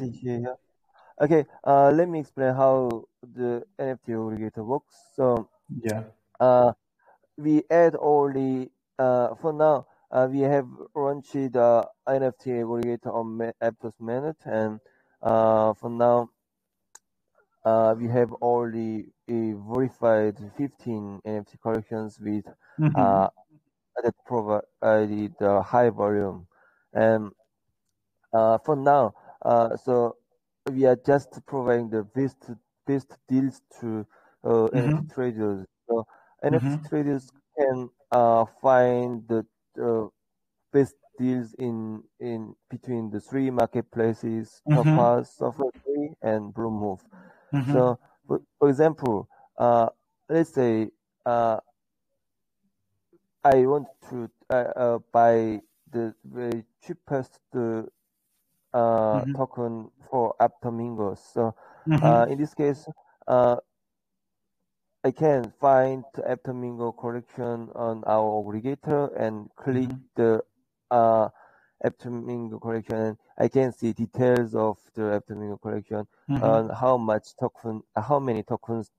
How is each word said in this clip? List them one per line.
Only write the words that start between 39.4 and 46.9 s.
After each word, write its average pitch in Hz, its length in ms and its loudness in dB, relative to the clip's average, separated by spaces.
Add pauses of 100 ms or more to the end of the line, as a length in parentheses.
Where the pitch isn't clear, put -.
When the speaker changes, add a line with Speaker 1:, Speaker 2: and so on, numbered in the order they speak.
Speaker 1:
uh, 113 280 -2 (640)
best 139 240 2 (220)
deals 123 360 -2
in, 110 480 -8 (180)
in 113 340 -10 (140)
between 117 420 -8
the 104 100 -6
three 135 300 -4
marketplaces, 113 1160 -4
Speaker 2:
Mm-hmm. 151 220 4
Speaker 1:
Topaz, 120 460 2
Software 123 360 -4 (120)
Free, 147 260 -4 (100)
and 107 320 -4
Blue 113 180 -6
Move. 104 300 -6 (540)